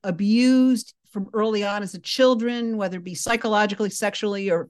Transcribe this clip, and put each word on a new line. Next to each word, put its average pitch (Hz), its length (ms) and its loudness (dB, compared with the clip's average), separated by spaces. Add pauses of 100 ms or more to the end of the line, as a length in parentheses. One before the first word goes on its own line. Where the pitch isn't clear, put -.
abused 240 920 2 (180)
from 202 220 -8
early 214 300 0
on 202 200 -4
as 185 100 -10
a 190 60 -12
children, 240 800 0
whether 185 200 -4
it 175 60 -12
be 180 120 -12
psychologically, 214 760 0
sexually, 202 600 -4
or 202 200 -2